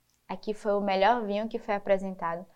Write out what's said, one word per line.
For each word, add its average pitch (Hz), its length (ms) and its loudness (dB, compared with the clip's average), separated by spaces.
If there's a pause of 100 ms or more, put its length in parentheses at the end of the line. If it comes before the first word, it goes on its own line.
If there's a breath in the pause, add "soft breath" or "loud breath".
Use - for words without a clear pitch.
(280)
Aqui 190 240 -6
foi 208 200 -2
o 202 80 2
melhor 202 440 4
vinho 208 240 -2
que 226 120 -6
foi 214 160 -4
apresentado, 190 680 -2 (100)